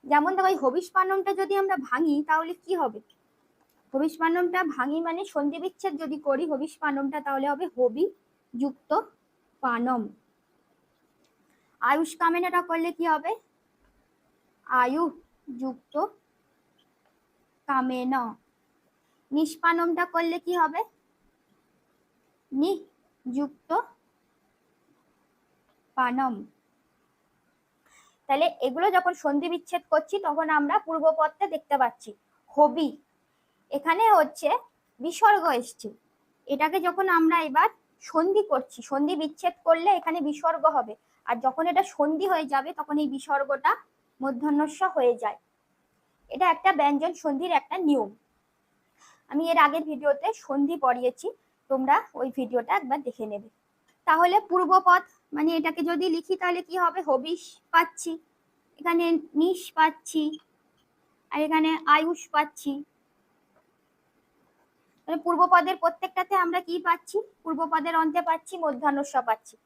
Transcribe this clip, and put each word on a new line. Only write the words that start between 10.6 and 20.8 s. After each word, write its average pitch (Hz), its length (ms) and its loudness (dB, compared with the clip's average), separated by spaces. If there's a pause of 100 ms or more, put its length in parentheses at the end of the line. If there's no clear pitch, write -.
আয়ুষ্কামেনাটা 339 880 0
করলে 330 280 -2
কি 339 160 -4
হবে? 311 180 -4 (1400)
আয়ু 254 360 0 (580)
যুক্ত 262 340 -10 (1700)
কামেন। 254 460 -2 (1160)
নিষ্পানমটা 339 720 0 (100)
করলে 339 320 -2
কি 349 160 -4
হবে? 320 200 -2 (1700)